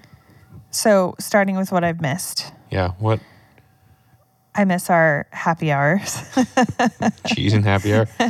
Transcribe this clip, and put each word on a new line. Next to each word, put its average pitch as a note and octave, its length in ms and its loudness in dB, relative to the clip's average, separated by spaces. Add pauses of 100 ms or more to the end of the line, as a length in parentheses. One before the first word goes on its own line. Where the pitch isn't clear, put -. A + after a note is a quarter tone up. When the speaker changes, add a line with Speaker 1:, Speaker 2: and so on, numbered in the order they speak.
(720)
Speaker 1:
So G3 480 2
starting G3 380 0
with F#3+ 160 -4
what F3+ 100 0
I've E3+ 180 -2
missed. - 520 -6 (180)
Speaker 2:
Yeah, F#2 280 -2
what? A2 220 0 (1300)
Speaker 1:
I G#3 100 2
miss F3+ 260 0
our D#3+ 420 2
happy E3 400 -2
hours. D3 440 0 (600)
<laughs> - 500 -2
Speaker 2:
Cheese G2+ 260 0
and G#2 120 4
happy G2+ 280 2
hour. A2 140 2 (240)